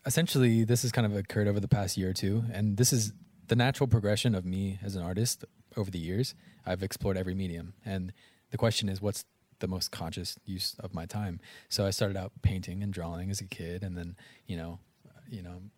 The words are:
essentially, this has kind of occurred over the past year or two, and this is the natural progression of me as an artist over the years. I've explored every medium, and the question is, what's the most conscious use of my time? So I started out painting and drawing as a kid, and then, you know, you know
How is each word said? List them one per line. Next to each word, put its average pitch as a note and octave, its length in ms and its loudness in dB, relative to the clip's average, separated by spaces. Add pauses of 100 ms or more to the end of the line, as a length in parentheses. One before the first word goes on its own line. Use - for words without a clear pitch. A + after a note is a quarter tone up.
essentially, B2 580 6
this A#2 200 4
has B2 80 0
kind A#2 140 4
of G#2 100 2
occurred G#2 320 0
over G2+ 120 2
the G2 80 0
past G2 300 4
year F#2 120 2
or F#2 40 0
two, G2+ 380 0
and G#2 260 0
this B2+ 160 6
is A2 200 2 (340)
the A#2 80 4
natural C3 320 4
progression G#2+ 480 4
of F2+ 100 -2
me F#2+ 380 -2
as G2+ 120 -4
an F#2 80 -2
artist F#2+ 400 -2 (320)
over G2 160 -2
the F2+ 80 -4
years. F#2 360 -2 (300)
I've F#2 180 -2
explored F#2+ 340 -2
every F#2 160 -2
medium, F2+ 400 -4 (100)
and F#2+ 300 -4 (380)
the - 60 -6
question A2 320 2
is, F#2+ 120 -4
what's G2+ 240 -2 (340)
the - 80 -2
most F#2 240 -4
conscious E2+ 540 -8
use F#2+ 340 -6
of F#2 140 -10
my E2+ 120 -6
time? G2 340 -4 (300)
So - 160 2
I G2 40 4
started G2 280 0
out F#2+ 140 -6 (100)
painting F#2 420 0
and G2+ 100 -2
drawing F2 380 -6
as G2 100 -4
a G2+ 40 -10
kid, F2+ 380 -8
and F2+ 140 -6
then, F2 180 -8 (300)
you F2+ 100 -6
know, E2+ 240 -8 (500)
you G#2+ 120 -10
know F2+ 200 -12 (160)